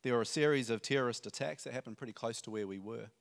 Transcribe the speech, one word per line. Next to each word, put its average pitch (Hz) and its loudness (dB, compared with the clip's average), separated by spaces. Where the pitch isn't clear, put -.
there 123 4
were 117 6
a 107 0
series 143 4
of 110 0
terrorist 127 2
attacks 143 -6
that 127 -8
happened 120 -6
pretty 117 -10
close 117 -4
to - -10
where 107 -2
we 98 -6
were. 110 -8